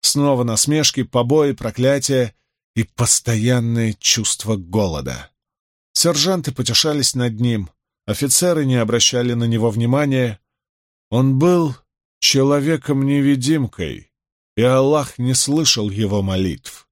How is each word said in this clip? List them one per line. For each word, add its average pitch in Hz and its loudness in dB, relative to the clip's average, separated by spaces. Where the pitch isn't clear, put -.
Снова 143 0
насмешки, 131 0
побои, 135 2
проклятия 127 0
и 113 0
постоянное 117 0
чувство - -2
голода. 85 -4
Сержанты 165 0
потешались 131 -2
над 120 -2
ним, 113 -2
офицеры 147 0
не 127 0
обращали 120 0
на 117 -2
него 113 0
внимания. 123 0
Он 131 2
был 165 2
человеком-невидимкой, 139 0
и 107 2
Аллах 135 2
не 127 0
слышал 139 0
его 101 -2
молитв. 95 -4